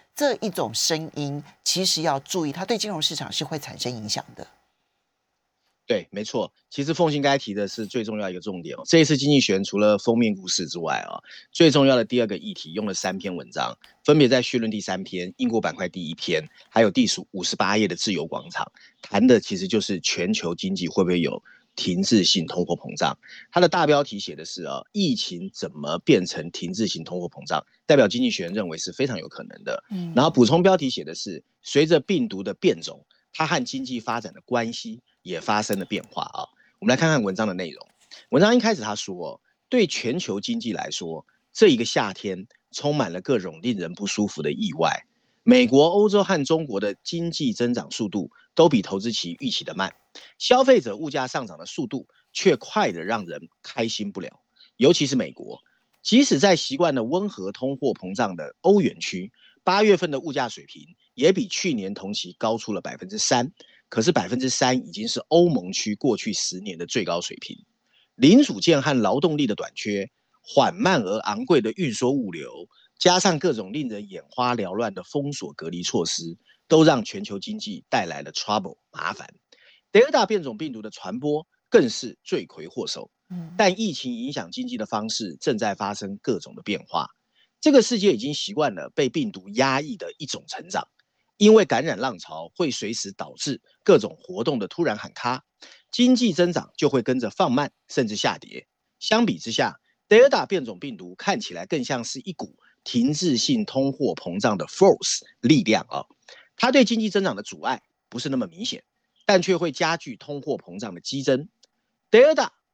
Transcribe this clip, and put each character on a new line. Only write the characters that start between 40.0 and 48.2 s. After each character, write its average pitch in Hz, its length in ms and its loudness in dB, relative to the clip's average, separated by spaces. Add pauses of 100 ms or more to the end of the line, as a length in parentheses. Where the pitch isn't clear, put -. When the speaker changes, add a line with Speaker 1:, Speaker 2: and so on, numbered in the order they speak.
Speaker 2:
球 104 240 -6
经 233 180 -4
济 120 140 -6
来 - 160 -8
说， 80 360 -10 (280)
这 220 140 8
一 139 100 8
个 113 80 -2
夏 113 260 -2
天 92 360 -8 (240)
充 147 240 -2
满 110 180 -2
了 90 80 -8
各 131 160 0
种 87 240 -10
令 113 160 -2
人 85 160 -8
不 101 140 -6
舒 104 180 -2
服 - 160 -6
的 76 100 -2
意 92 220 -4
外。 - 320 -2 (380)
美 127 220 8
国、 139 200 6
欧 202 220 4
洲 202 160 4
和 175 220 0
中 160 220 0
国 101 120 -4
的 101 140 -2 (100)
经 170 280 -4
济 143 200 -2
增 120 220 0
长 120 160 -6
速 113 180 -4
度 90 220 -6 (240)